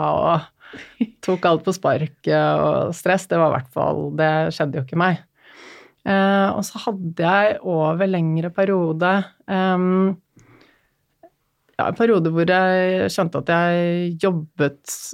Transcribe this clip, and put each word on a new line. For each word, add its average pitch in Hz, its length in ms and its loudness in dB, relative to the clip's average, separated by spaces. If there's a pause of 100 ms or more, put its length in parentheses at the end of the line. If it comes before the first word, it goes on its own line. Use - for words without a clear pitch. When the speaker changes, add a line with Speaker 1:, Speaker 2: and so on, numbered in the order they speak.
(120)
Speaker 1:
og 156 280 2 (320)
Speaker 2:
<laughs> - 500 -8
Speaker 1:
tok 185 240 -2
alt 165 180 2
på 190 80 0
sparket, 151 880 0
og 151 360 0
stress, 180 340 -2
det 170 100 0
var 160 160 4
i 131 60 -2
hvert - 120 -12
fall, 147 440 -2
det 156 360 0
skjedde 147 220 -4
jo 147 80 -4
ikke 131 160 -8
meg. 175 200 2 (840)
Eh, 196 520 2
og 202 80 -2
så - 140 -12
hadde 185 400 -6
jeg 196 440 2
over 165 440 0
lengre 165 440 0
periode, 185 760 0 (220)
ehm, 185 720 0 (1600)
ja, - 80 0
en - 80 -4
periode 202 400 2
hvor 170 140 2
jeg 185 640 2
skjønte 170 260 -2
at - 140 -4
jeg 175 640 0
jobbet, 156 760 -2 (200)